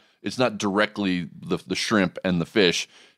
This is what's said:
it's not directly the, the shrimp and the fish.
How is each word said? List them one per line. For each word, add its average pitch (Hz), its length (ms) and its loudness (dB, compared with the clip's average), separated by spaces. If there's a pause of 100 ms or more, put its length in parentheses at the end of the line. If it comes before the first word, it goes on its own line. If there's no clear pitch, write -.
(240)
it's 104 160 -6
not 117 180 0
directly 101 720 -2 (100)
the, 85 280 -4
the 90 80 -4
shrimp 98 480 0
and 90 160 0
the 80 60 -2
fish. 90 420 2 (300)